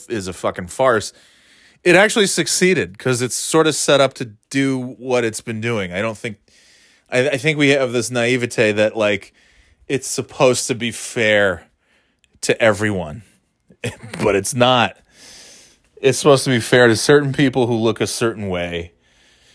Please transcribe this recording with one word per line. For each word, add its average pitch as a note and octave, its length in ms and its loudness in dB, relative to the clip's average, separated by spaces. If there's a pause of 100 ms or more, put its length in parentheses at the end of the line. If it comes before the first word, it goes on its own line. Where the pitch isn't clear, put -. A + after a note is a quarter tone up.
is G2 200 -6
a F2+ 40 -10
fucking F#2 360 -8
farce. A#2+ 440 0 (680)
It F3 140 4
actually G#3 320 4
succeeded D#3 680 0
'cause B2 260 -2
it's B2 120 -4
sort D#3+ 320 0
of D3+ 80 0
set C#3 260 2
up C3+ 140 2
to B2 120 -10 (220)
do C3+ 300 -2
what B2 460 -4
it's A2 160 -4
been A2+ 200 -10
doing. G#2+ 320 -4
I F#2 80 -6
don't A2 160 -6
think, A2 220 -12 (720)
I, B2+ 200 0
I C#3 80 -2
think C3+ 200 -2
we C#3 120 4
have C3+ 220 2
this A#2 160 -2
naivete A#2+ 640 0
that, G#2+ 260 0
like, G#2 380 -2 (540)
it's C3+ 180 -4
supposed - 640 0
to B2 80 -4
be A2+ 160 -6
fair G2+ 760 0 (760)
to A#2+ 200 0
everyone, G2 640 0 (500)
<laughs> - 480 -12
but G#2 140 2
it's F#2+ 180 -4
not. A#2+ 420 2 (1040)
It's C3 200 2
supposed C#3 260 4
to C3+ 60 -2
be A#2+ 100 2
fair B2 280 4
to A2 80 4
certain D3 360 2
people C3 340 0
who A#2+ 80 -2
look A2 280 0
a G#2 40 -2
certain G#2 420 -4
way, F2 440 -6 (640)